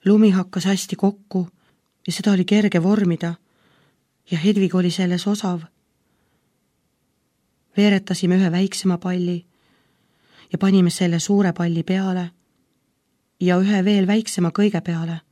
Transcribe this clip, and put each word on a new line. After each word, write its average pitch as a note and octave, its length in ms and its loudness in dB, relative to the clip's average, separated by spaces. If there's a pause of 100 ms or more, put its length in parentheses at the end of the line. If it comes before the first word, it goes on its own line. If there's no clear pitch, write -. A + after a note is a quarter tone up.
Lumi G#3+ 260 6
hakkas F3+ 340 -2
hästi F#3+ 320 -2
kokku F#3+ 520 -4 (580)
ja F3 60 -6
seda G3+ 200 0
oli F#3 120 2
kerge G3+ 380 2
vormida F3 520 0 (960)
ja E3+ 80 -4
Hedvig F#3+ 360 0
oli F3+ 160 2
selles F3+ 360 -2
osav. G3 340 -4 (2250)
Veeretasime F#3+ 600 2
ühe F#3 160 2
väiksema F3+ 460 -2
palli F3+ 480 -6 (1040)
ja D#3+ 60 -4
panime F#3+ 320 4
selle E3+ 280 -2
suure G3 340 0
palli E3+ 300 -4
peale F#3 480 -4 (1080)
ja F3+ 180 2
ühe G3 260 2
veel G3+ 220 2
väiksema G3+ 440 -2
kõige G3+ 300 0
peale. E3 400 -6 (120)